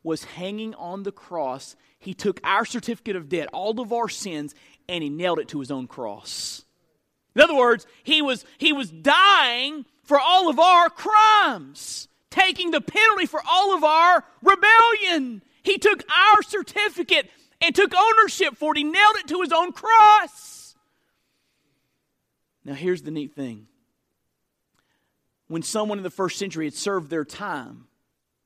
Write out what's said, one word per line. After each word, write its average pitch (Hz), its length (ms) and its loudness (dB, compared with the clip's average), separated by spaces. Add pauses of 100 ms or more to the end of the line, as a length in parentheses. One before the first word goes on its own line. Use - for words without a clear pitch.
was 160 220 -8
hanging 208 520 -12
on 185 280 -14
the 196 80 -10
cross, 139 640 -10 (240)
he 196 140 -14
took - 320 -6
our 202 180 0
certificate 220 540 -10
of 160 100 -14
debt, 160 240 -6
all 208 300 -6
of 202 100 -12
our 233 160 -4
sins, 151 480 -12 (320)
and 175 160 -8
he 143 60 -8
nailed 165 300 -4
it 127 100 -10
to 151 100 -10
his 131 120 -12
own 131 160 -10
cross. - 760 -14 (720)
In 247 60 4
other 320 140 4
words, 240 300 2 (180)
he 311 200 0
was, 262 220 -6 (120)
he 311 160 -2
was 269 160 -8
dying 277 960 0 (180)
for 285 160 2
all 349 300 2
of 254 80 -2
our 349 320 6
crimes, 370 1200 0 (240)
taking 359 400 -2
the 311 100 0
penalty 415 460 2
for 302 200 -8
all 381 280 2
of 311 80 0
our 320 400 4 (180)
rebellion. 381 1040 2 (180)
He - 160 -2
took 415 320 0
our 415 320 4
certificate 370 880 -4 (320)
and 330 140 -2
took 381 200 0
ownership 392 640 2
for 302 160 -4
it. 302 40 -6
He 294 60 -2
nailed 403 340 4
it 349 100 -10
to 339 140 -6
his 339 100 -6
own 339 200 0
cross. 427 1040 2 (1900)
Now, 143 80 -14
here's 165 300 -6
the 151 80 -12
neat 151 240 -12
thing. 113 320 -14 (1800)
When 165 140 -8
someone 214 380 -6
in 190 40 -10
the 180 60 -10
first 180 300 -6
century 160 260 -8
had 143 80 -8
served 185 380 -6
their 160 120 -4
time, 131 640 -12 (580)